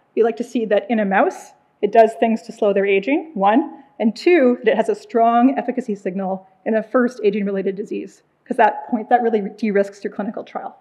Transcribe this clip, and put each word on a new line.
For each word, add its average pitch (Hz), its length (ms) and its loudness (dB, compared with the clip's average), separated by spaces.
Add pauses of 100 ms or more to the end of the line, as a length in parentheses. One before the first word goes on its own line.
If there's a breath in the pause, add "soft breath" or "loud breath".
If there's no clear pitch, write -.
(140)
We 226 80 2
like 226 140 0
to 247 80 -6
see 233 220 -4
that 202 220 0
in 220 120 0
a 208 40 0
mouse, 214 460 0 (320)
it 202 100 -2
does 226 280 6
things 226 220 0
to - 100 -18
slow 202 220 0
their 196 100 0
aging, 202 480 0
one, 208 520 0 (140)
and 214 160 0
two, 262 500 2
that 220 80 4
it - 40 0
has 214 140 -2
a 202 40 0
strong 240 640 2
efficacy 220 360 -6
signal 190 520 -8 (200 soft breath)
in 220 80 -2
a 214 80 0
first 240 420 -2
aging-related 196 500 -2
disease, 202 480 -12 (220)
'cause 240 140 -8
that - 300 2
point, 220 200 -4
that 240 140 4
really 220 180 0 (160)
de-risks 202 480 -2
your 202 80 -6
clinical 208 320 -10
trial. - 360 -14